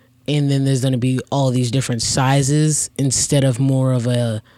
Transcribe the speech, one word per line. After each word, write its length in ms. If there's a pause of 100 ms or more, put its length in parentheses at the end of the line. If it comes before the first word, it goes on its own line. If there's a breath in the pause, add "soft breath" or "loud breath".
(300 soft breath)
and 200
then 140
there's 180
gonna 160
be 220 (100)
all 220
these 200
different 300
sizes 960
instead 460
of 160
more 320
of 160
a, 340 (160 soft breath)